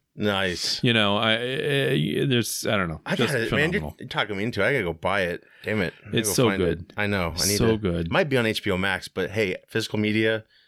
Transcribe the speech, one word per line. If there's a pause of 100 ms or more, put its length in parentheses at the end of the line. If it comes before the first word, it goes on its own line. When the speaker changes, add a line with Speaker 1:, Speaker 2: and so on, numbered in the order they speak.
(160)
Speaker 1:
Nice.
Speaker 2:
You
know,
I,
I,
there's,
I
don't
know.
Speaker 1:
I
Speaker 2:
Just
Speaker 1:
gotta,
man,
you're
Speaker 2:
phenomenal.
Speaker 1:
talking
me
into
it.
I
gotta
go
buy
it. (180)
Damn
it.
I
gotta
Speaker 2:
It's
Speaker 1:
go
Speaker 2:
so
Speaker 1:
find
it.
Speaker 2:
good.
Speaker 1:
I
know.
I
need
Speaker 2:
So
Speaker 1:
to.
Speaker 2:
good.
Speaker 1:
Might
be
on
H
B
O
Max,
but
hey, (120)
physical
media, (240)